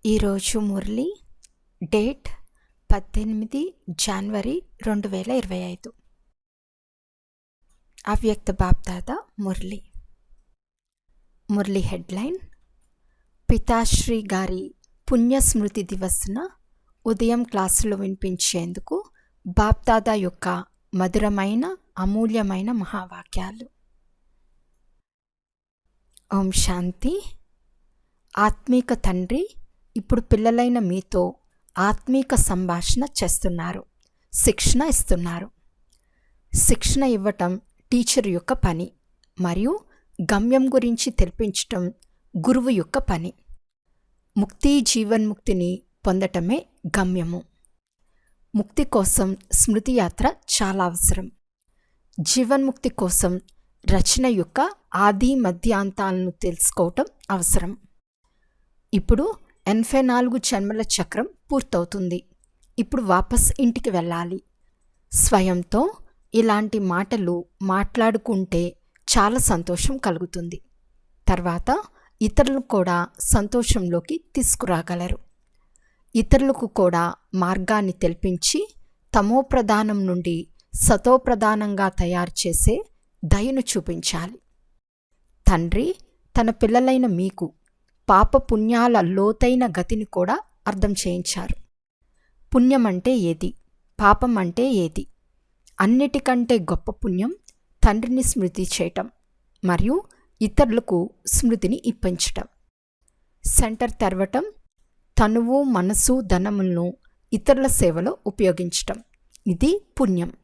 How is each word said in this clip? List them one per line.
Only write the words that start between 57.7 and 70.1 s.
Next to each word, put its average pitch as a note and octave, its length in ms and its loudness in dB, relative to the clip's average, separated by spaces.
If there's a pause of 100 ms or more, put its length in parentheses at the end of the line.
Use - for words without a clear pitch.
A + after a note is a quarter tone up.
ఇప్పుడు C4+ 400 0 (320)
ఎనభై A3+ 360 0
నాలుగు B3 340 0
జన్మల G#3+ 440 -4
చక్రం A3 480 -4 (240)
పూర్తవుతుంది. F3+ 760 -4 (520)
ఇప్పుడు C4 240 -2
వాపస్ F#3+ 580 2
ఇంటికి A#3 300 0
వెళ్ళాలి. E3+ 520 -4 (720)
స్వయంతో G3 800 2 (420)
ఇలాంటి A3 440 2
మాటలు F#3 640 -2 (180)
మాట్లాడుకుంటే F#3+ 1120 0 (360)
చాలా A3 260 4
సంతోషం F3 580 0
కలుగుతుంది. F3 640 -6 (680)